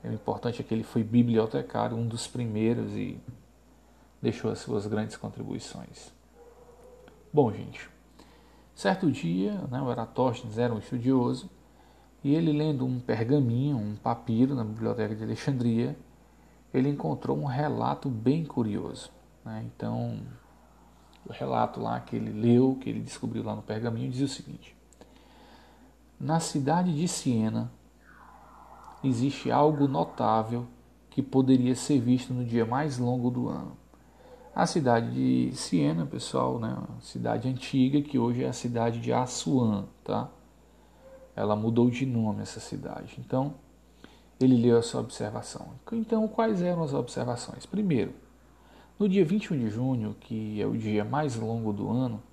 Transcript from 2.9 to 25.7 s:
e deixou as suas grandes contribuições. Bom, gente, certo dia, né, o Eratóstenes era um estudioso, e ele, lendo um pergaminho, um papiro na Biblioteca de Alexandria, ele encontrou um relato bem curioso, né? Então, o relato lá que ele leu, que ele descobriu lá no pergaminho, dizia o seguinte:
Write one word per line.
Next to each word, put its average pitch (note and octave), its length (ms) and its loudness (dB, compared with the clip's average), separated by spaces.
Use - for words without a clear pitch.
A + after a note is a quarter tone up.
e G2+ 260 -6
deixou A#2 300 -2
as G#2+ 80 -6
suas G#2+ 260 -4
grandes G#2+ 300 -4
contribuições. - 960 -12
Bom, C3+ 220 4
gente, - 360 -12
certo F#3 340 2
dia, F#3 440 0
né, C3 100 -4
o C3 80 -2
Eratóstenes A2+ 680 -2
era A#2+ 160 2
um A2 40 -2
estudioso, B2+ 720 0
e C#3+ 140 4
ele, E3 160 2
lendo D3 340 0
um B2+ 140 -2
pergaminho, B2 760 2
um G#2+ 180 -4
papiro A#2 580 2
na A#2 120 -2
Biblioteca G#2+ 500 -4
de A2 80 -8
Alexandria, A#2+ 760 0
ele C3+ 160 4
encontrou C#3+ 480 -2
um D3 80 -4
relato C3+ 640 -2
bem B2+ 340 2
curioso, - 680 -4
né? A2 200 -10
Então, A#2 540 -6
o - 60 -14
relato A#2+ 480 -2
lá A#2 220 -4
que A#2 160 -8
ele A2 140 -4
leu, A#2+ 500 6
que A2+ 80 -6
ele A2 100 -4
descobriu A2+ 420 -6
lá G#2+ 140 -4
no G#2+ 60 -10
pergaminho, A#2 500 -4
dizia B2+ 140 0
o C#3 40 -2
seguinte: - 460 -14